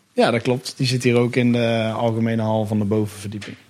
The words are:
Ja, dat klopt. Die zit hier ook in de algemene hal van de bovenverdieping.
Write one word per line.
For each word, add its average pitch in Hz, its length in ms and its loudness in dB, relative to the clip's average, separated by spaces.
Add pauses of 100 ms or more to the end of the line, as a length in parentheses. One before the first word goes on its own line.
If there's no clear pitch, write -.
(140)
Ja, 208 180 2
dat 117 100 0
klopt. - 360 -4
Die 135 100 0
zit 123 160 -2
hier 120 140 4
ook 120 180 2
in 120 160 4
de 117 440 0
algemene 113 460 0
hal 110 240 0
van 107 140 -2
de 107 60 0
bovenverdieping. 104 720 -4 (140)